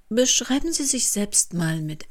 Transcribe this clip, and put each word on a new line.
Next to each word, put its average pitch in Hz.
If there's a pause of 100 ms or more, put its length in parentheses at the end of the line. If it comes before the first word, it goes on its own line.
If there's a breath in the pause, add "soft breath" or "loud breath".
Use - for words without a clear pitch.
Beschreiben 254
Sie 294
sich 262
selbst -
mal 160
mit 156